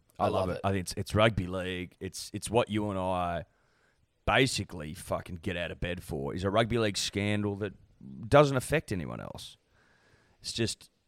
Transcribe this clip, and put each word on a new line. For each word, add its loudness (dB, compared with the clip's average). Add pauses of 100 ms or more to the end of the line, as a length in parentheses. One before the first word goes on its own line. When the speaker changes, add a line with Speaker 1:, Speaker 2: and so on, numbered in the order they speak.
(180)
Speaker 1:
I 2
Speaker 2:
I 4
Speaker 1:
love 2
Speaker 2:
love 0
Speaker 1:
it. 0
Speaker 2:
it. -10
Speaker 1:
I 2
think 0
it's, -8
it's -4
rugby 4
league. -6
It's, -8
it's -8
what 2
you 0
and -2
I -2 (800)
basically 2
fucking -6
get -4
out -4
of -12
bed -4
for, -4
is -4
a 2
rugby 4
league 2
scandal 0
that -6 (560)
doesn't 8
affect 0
anyone -4
else. -14 (840)
It's -8
just -2 (180)